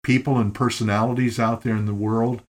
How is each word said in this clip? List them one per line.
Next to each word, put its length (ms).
people 340
and 160
personalities 840
out 220
there 140
in 100
the 80
world. 480